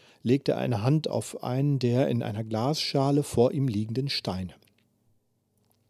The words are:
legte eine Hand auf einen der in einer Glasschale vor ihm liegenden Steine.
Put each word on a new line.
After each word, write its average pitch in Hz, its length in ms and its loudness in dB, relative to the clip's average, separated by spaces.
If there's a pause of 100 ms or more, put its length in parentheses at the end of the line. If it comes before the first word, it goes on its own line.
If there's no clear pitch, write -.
(240)
legte 127 340 2
eine 117 260 0
Hand 151 240 2
auf - 340 -4
einen 135 380 0
der 127 300 2
in 120 120 0
einer 110 220 -4
Glasschale 139 800 0
vor 120 300 2
ihm 135 160 0
liegenden 113 400 -2
Steine. 92 440 -6 (1400)